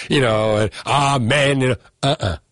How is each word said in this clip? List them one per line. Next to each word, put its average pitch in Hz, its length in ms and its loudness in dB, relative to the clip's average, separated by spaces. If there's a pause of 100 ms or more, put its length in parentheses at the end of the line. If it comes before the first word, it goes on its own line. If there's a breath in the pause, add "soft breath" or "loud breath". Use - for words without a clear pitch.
you 147 120 2
know, 110 360 2
and 107 140 0 (160 loud breath)
amen. 139 720 2
You 127 80 0
know, 123 80 0 (260 soft breath)
uh-uh. 107 340 -2 (160)